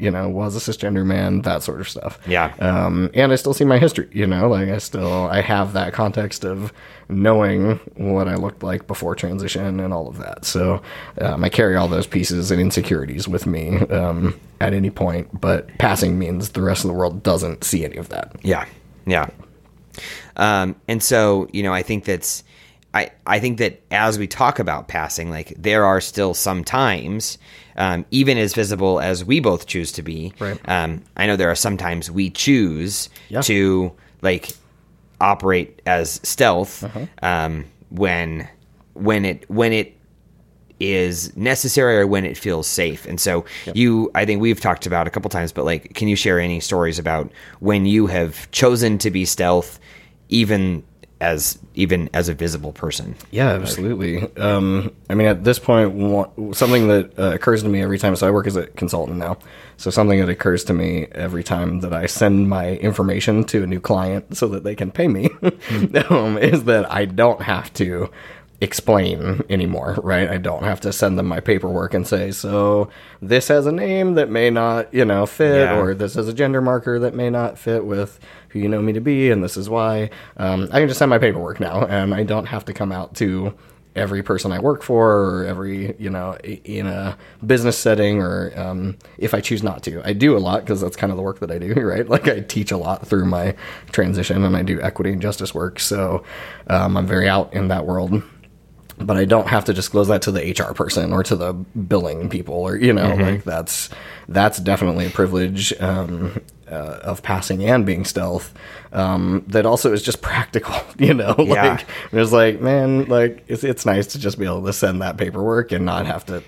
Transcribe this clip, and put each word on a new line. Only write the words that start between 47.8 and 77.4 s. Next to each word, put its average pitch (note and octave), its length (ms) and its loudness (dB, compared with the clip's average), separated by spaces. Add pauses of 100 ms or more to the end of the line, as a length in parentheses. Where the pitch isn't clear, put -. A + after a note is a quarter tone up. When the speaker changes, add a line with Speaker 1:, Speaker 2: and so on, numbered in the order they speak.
Speaker 2:
you G#2 200 4
have F2 440 -4
chosen A#2+ 480 4
to G#2+ 120 0
be F#2 160 -2
stealth, F2+ 520 0 (520)
even G2 520 2 (380)
as, D#2+ 380 -2 (160)
even F2+ 400 0
as E2+ 160 0
a E2 40 -2
visible D2+ 380 -4
person? - 420 -8 (160)
Speaker 1:
Yeah, B2 200 2
absolutely. F#2+ 880 -2
Um, G2 520 0 (200)
I G2 40 0
mean, G#2+ 120 4
at F#2+ 180 2
this A#2+ 140 4
point, A2+ 340 4
one, G2+ 640 -2
something B2 340 4
that, G2+ 300 4
uh, F#2 160 2
occurs A2 280 2
to G#2+ 60 -2
me G2 140 2
every G2 160 0
time, F#2+ 180 2
so F#2+ 100 2
I F#2+ 40 6
work G2+ 160 2
as G2 100 0
a E2+ 120 -2
consultant E2+ 500 -4
now, F2 180 -4 (400)
so - 140 -6
something G2+ 280 6
that F2+ 120 4
occurs F2+ 340 0
to - 80 0
me E2+ 400 0
every F2 320 -4
time F2 360 -2
that F2+ 120 -4
I E2 140 -2
send G2+ 420 4
my F#2 280 0
information G2+ 680 2
to G#2+ 200 0
a - 20 -2
new F2+ 140 -2
client F#2+ 540 -2
so A2+ 140 0
that G2 160 -6
they G#2 100 -4
can F#2+ 160 -4
pay E3+ 180 0
me, G#2 200 2
<laughs> - 400 -2
Speaker 2:
Hmm. A2 280 0 (120)
Speaker 1:
um, A2 300 2
is C3+ 260 2
that A2 260 2
I G#2 140 0
don't G#2+ 380 2
have - 320 -4
to F2+ 340 -2 (540)
explain F#2 840 2
anymore, F2+ 540 -2
right? F#2 260 2
I F#2 80 -2
don't F2+ 280 -4
have G2 180 -2
to G2 100 -2
send F#2+ 260 0
them F#2+ 80 0
my E2+ 140 -2
paperwork F#2 540 0
and F2+ 120 0
say, F#2+ 240 -2
"So G2+ 580 0 (340)
this A#2+ 260 2
has D3 180 4
a D3 60 0
name F#3+ 420 0
that D3 140 2
may A#2 220 4
not, A#2 420 0
you B2 120 4
know, G2+ 220 4
fit, C#3+ 340 4
Speaker 2:
Yeah. F2+ 180 4
Speaker 1:
or F#2+ 160 2
this G2+ 200 -4
has A2 140 -2
a A#2 60 -4
gender C3+ 260 2
marker B2+ 380 0
that A#2+ 160 0
may B2 160 0
not A#2+ 280 -2